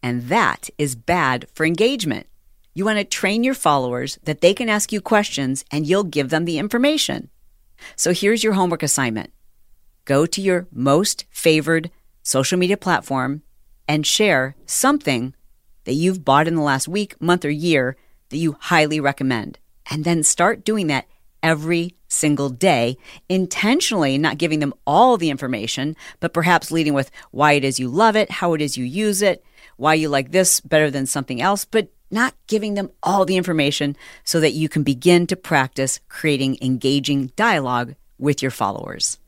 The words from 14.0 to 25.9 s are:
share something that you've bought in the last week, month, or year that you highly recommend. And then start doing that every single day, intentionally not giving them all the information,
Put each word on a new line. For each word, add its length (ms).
share 480
something 680
that 100
you've 300
bought 220
in 80
the 80
last 240
week, 340
month, 240
or 60
year 460
that 100
you 220
highly 400
recommend. 580
And 140
then 180
start 420
doing 240
that 180
every 540
single 420
day, 460
intentionally 880
not 220
giving 220
them 140
all 300
the 140
information, 680